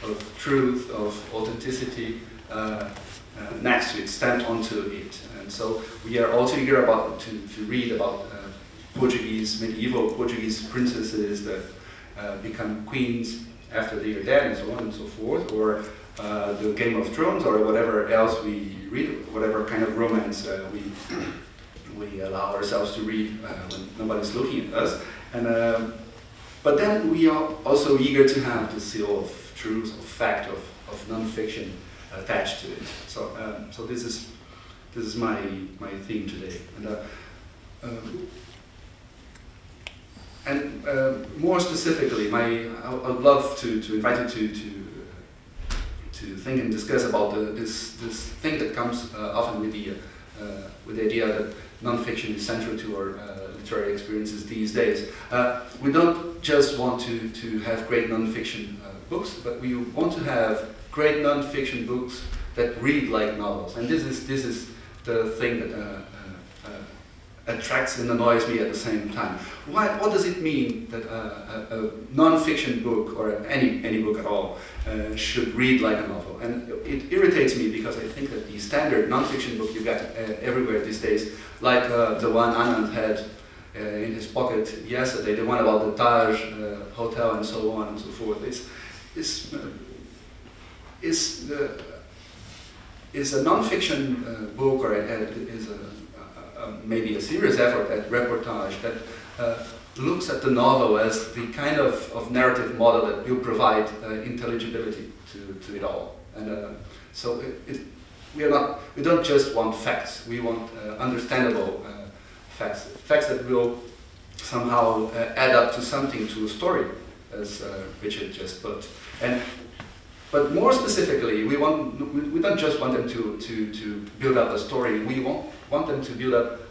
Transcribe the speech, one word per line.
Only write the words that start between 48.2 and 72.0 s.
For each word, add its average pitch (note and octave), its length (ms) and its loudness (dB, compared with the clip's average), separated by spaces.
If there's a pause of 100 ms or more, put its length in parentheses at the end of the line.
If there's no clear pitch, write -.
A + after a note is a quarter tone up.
thing D3+ 320 -4
that - 160 -2
comes, A#2+ 400 -4
uh, G#2+ 220 -6
often A2 260 0
with G#2+ 100 -2
the, G#2 200 -6 (500)
uh, G2 260 -10 (200)
with A2 80 -8
the A2 100 0
idea A2 220 2
that G#2 260 0 (300)
non-fiction A2+ 500 -2
is G2+ 100 -4
central A2+ 320 -2
to G#2+ 220 -6
our, G2 220 -4
uh, - 180 -10 (220)
literary G2+ 340 -2
experiences G#2+ 540 -4
these A2 260 -2
days. G#2+ 380 2 (180)
Uh, B2 320 2 (180)
we C#3 120 2
don't E3 500 4
just C#3 380 6
want A#2+ 220 2
to, A2+ 280 -4
to A2 300 -4
have A2 280 -4
great A#2 220 2
non-fiction, G#2+ 760 -2
uh, - 60 -14 (220)
books, E3+ 320 -4
but A#2+ 180 -4
we B2+ 140 0
want B2 360 0
to D#3+ 120 -4
have A2 500 2 (160)
great D3+ 320 4
non-fiction C#3 640 0
books B2 380 -4 (320)
that A#2 260 2
read C3+ 280 2
like G#2+ 280 2
novels. G2+ 400 -4
And A#2+ 100 -2
this D#3+ 140 2
is, C3+ 240 -4
this C3+ 180 -2
is A#2 280 -6 (320)
the A2+ 260 0
thing A#2 300 0
that, G2 120 -4
uh, G#2 120 -6
uh, F#2+ 840 -12
uh, - 20 -14 (800)
attracts B2+ 500 -2
and A#2+ 120 -2
annoys A#2 380 6
me A#2 120 0
at G#2+ 120 0
the G#2+ 60 -4
same G#2 320 -2
time. - 280 -4 (280)
Why, G#3 220 2 (100)
what G#3+ 140 4
does F3+ 140 4
it F3 160 -2
mean B2 480 0
that, A2+ 200 -6
uh, A2 600 -8
a, A2+ 140 -2
a G#2+ 60 -2 (200)